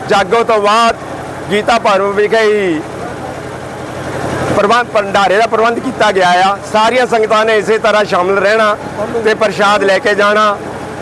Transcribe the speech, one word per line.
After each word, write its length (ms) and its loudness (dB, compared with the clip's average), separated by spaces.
ਜਾਗੋ 340 2
ਤੋਂ 180 2
ਬਾਅਦ 360 2
ਗੀਤਾ 280 0
ਭਵਨ 340 0
ਵਿਖੇ 300 2
ਹੀ 380 2
ਪ੍ਰਬੰਧ, 320 2
ਭੰਡਾਰੇ 480 0
ਦਾ 100 2
ਪ੍ਰਬੰਧ 320 0
ਕੀਤਾ 340 0
ਗਿਆ 160 2
ਆ। 120 2
ਸਾਰੀਆਂ 340 2
ਸੰਗਤਾਂ 380 2
ਨੇ 120 2
ਇਸੇ 220 0
ਤਰ੍ਹਾਂ 260 2
ਸ਼ਾਮਲ 340 0
ਰਹਿਣਾ 380 2
ਤੇ 100 2
ਪ੍ਰਸ਼ਾਦ 480 2
ਲੈ 160 2
ਕੇ 160 0
ਜਾਣਾ। 300 2